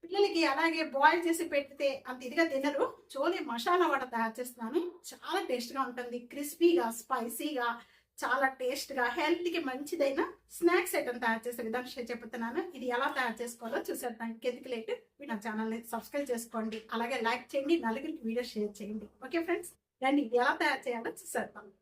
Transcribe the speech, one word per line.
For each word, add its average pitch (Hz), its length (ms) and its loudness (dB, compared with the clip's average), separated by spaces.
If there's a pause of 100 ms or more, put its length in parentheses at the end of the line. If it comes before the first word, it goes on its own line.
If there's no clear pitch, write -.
పిల్లలకి 349 400 2 (100)
అలాగే 320 300 2 (140)
బాయిల్ 320 300 8
చేసి 330 260 2
పెడితే 285 360 0 (200)
అంత 254 200 -8
ఇదిగా 330 160 2 (100)
తినరు. 285 320 2 (280)
చోలే 330 260 0 (100)
మసాలా 349 420 4
వడ 262 120 0 (100)
తయారు 226 260 0
చేస్తున్నాను. 247 400 -2 (320)
చాలా 320 280 -4 (100)
టేస్ట్‌గా 254 380 -2
ఉంటుంది, 240 320 -6 (120)
క్రిస్పీగా, 294 540 4 (140)
స్పైసీగా, 240 680 -2 (540)
చాలా 269 240 4 (140)
టేస్ట్‌గా, 254 440 -2 (140)
హెల్త్‌కి 349 500 2
మంచిదైన 277 520 0 (380)
స్నాక్స్ 359 420 6
ఐటమ్ 247 240 -2
తయారు 226 240 2
చేసే 240 180 -6
విధానం 247 260 -2
షేర్ 240 180 -6
చేయబోతున్నాను. 240 520 -4 (140)
ఇది 254 180 -6
ఎలా 269 140 2 (100)
తయారు 233 240 0
చేసుకోవాలో 233 380 -4 (100)
చూసేద్దాం. 233 440 -6
ఇంకెందుకు 247 380 -4
లేట్, 226 220 -4 (240)
మీరు 285 140 -12
నా 220 120 -2
ఛానల్ని 220 340 -2 (140)
సబ్స్క్రైబ్ 285 400 -4
చేసుకోండి, 220 480 -4 (160)
అలాగే 240 220 -2 (100)
లైక్ 240 240 -2
చేయండి, 285 320 2
నలుగురికి 269 440 -2
వీడియో 233 240 -2
షేర్ 208 280 -2
చేయండి. 208 280 -8 (180)
ఓకే 330 220 0
ఫ్రెండ్స్, 349 220 -2 (340)
రండి 285 180 6 (180)
ఎలా 277 100 6 (120)
తయారు 277 240 2
చేయాలో 233 240 -2 (100)
చూసేద్దాం. 214 440 -6 (180)